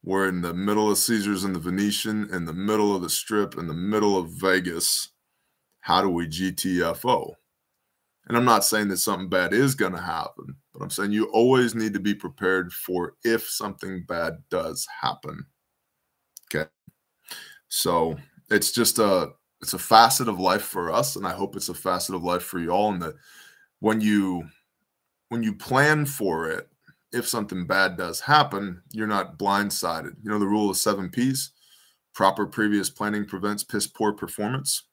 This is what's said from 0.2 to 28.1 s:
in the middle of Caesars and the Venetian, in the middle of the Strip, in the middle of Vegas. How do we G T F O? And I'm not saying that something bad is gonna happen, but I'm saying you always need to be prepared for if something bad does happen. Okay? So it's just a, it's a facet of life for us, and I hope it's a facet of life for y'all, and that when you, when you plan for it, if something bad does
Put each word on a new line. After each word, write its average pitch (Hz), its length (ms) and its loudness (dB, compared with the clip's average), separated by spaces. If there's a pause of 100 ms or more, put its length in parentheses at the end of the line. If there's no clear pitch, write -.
in 92 140 -2
the 85 120 -4
middle 104 380 2
of 95 60 2
Caesars 101 480 0
and 95 100 -2
the 85 40 -4
Venetian, 101 720 -2
in 87 100 -4
the 80 80 -8
middle 104 420 0
of 92 80 -2
the 85 80 -6
Strip, - 480 -2
in 85 100 -8
the 78 60 -6
middle 101 440 2
of 85 140 -4
Vegas. 90 800 0 (680)
How 90 220 2
do 98 80 2
we 85 180 -2
G 87 240 -2
T 87 320 -2
F 82 220 -4
O? - 300 0 (920)
And 120 80 0
I'm 120 80 4
not 113 220 6
saying 107 240 2
that 92 80 -2
something 95 320 -2
bad 90 240 2
is 131 200 4
gonna 92 280 -2
happen, 82 540 -8 (180)
but - 100 -12
I'm 92 60 -10
saying 101 240 -2
you 104 180 2
always 120 440 6
need 110 180 -2
to 98 60 -2
be 101 140 0
prepared 92 600 -2
for 87 500 -6
if 113 260 2
something 95 540 -8
bad 82 460 -6
does 80 360 -4 (160)
happen. - 440 -8 (1000)
Okay? 78 240 -4 (1000)
So 82 480 0 (320)
it's 107 220 4
just 117 280 2
a, 92 300 4 (320)
it's - 120 -6
a 92 60 -6
facet 117 480 8
of 92 140 -2
life 92 200 2
for 87 300 -6
us, 123 240 0
and 98 100 -6
I 85 60 -4
hope 95 240 -4
it's - 140 -8
a 87 40 -8
facet 90 420 -4
of 85 80 -6
life 90 200 -2
for - 160 -6
y'all, 95 320 0
and 90 100 -4
that 80 140 -8 (640)
when 110 220 2
you, 98 420 2 (880)
when 117 120 -4
you 110 120 -2
plan 147 520 2
for 82 440 -2
it, - 180 -6 (460)
if 120 140 -2
something 98 380 -4
bad 92 300 2
does 85 240 -6